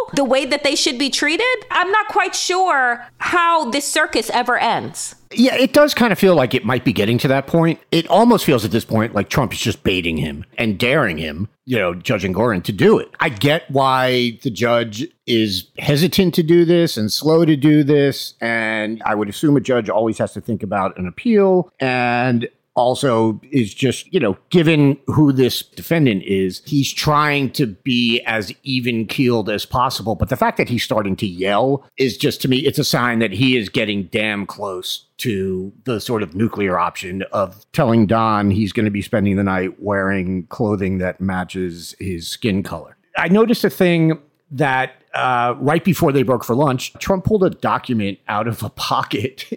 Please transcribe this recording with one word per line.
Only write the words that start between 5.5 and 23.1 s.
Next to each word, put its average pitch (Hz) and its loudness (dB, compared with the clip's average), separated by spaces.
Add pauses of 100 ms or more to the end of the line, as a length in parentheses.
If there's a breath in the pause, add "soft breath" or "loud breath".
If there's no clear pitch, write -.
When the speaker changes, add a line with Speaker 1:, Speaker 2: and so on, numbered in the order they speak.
Speaker 2:
it 254 2
does 294 6
kind 233 2
of 175 0
feel 190 6
like 131 2
it 127 -2
might 120 -2
be 120 2
getting 104 2
to 143 2
that 135 2
point. 165 2 (100)
It 165 0
almost 240 6
feels 123 4
at 104 -4
this 110 0
point 110 0
like 98 -2
Trump 127 -2
is - -8
just - -4
baiting 85 -2
him 76 -6 (120)
and 110 -2
daring 123 0
him, 80 -8 (160)
you 127 -2
know, 90 0
Judge 92 -2
Engoron, 117 0
to 110 -6
do 175 4
it. - -6 (100)
I 143 -2
get 143 -2
why 127 0
the 135 -4
judge 117 -2 (220)
is 110 0 (100)
hesitant 160 2
to 175 2
do 170 6
this 170 2
and 107 -2
slow 160 2
to 156 4
do 151 4
this, 143 0
and 110 -4
I 107 0
would 104 -2
assume 143 2
a 135 2
judge 120 0
always 110 0
has 107 -4
to 110 -10
think 107 -6
about 98 -4
an 180 -6
appeal, 196 0
and 123 0 (280)
also 120 2 (100)